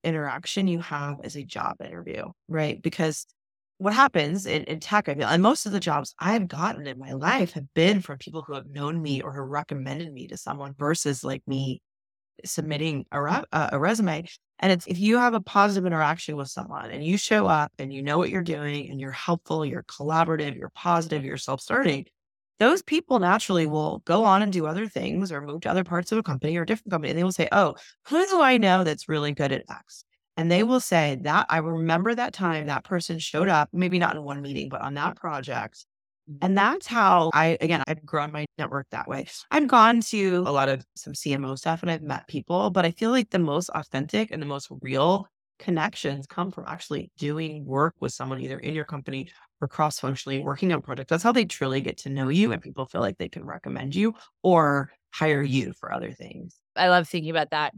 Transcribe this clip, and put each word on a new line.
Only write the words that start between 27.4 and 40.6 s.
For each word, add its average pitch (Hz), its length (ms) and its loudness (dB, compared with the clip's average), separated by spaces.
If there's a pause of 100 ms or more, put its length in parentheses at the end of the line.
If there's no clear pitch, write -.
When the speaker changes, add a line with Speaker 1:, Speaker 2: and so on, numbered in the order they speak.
Speaker 1:
"Oh, 175 240 4 (320)
who 339 180 4
do 381 160 4
I 262 160 8
know 185 280 6
that's 151 240 -4
really 147 240 0
good 143 180 0
at 135 180 -4
X?" - 360 -16 (320)
And 165 140 2
they 180 120 6
will 247 180 4
say 151 400 2
that, 151 280 2
"I 160 80 2
remember 165 580 0
that 240 180 -4
time 160 340 -2
that 143 160 -4
person 170 360 -4
showed 160 280 0
up, 156 260 4
maybe 180 260 2
not 170 160 2
in 151 80 -10
one 139 180 -8
meeting, 139 280 -6
but 135 120 -8
on 139 140 -6
that 147 200 -4
project." 127 720 -8 (440)
Speaker 2:
Mm-hmm. 147 160 -14
Speaker 1:
And 190 120 4
that's 240 300 2
how 185 460 6
I, 160 280 4
again, 160 260 0
I've 156 180 -6
grown 151 260 -4
my 151 140 -8 (120)
network 139 340 -6
that - 160 -8
way. 135 200 -8 (240)
I've 302 160 2
gone 233 340 8
to 190 460 2
a 143 40 -2
lot 135 180 2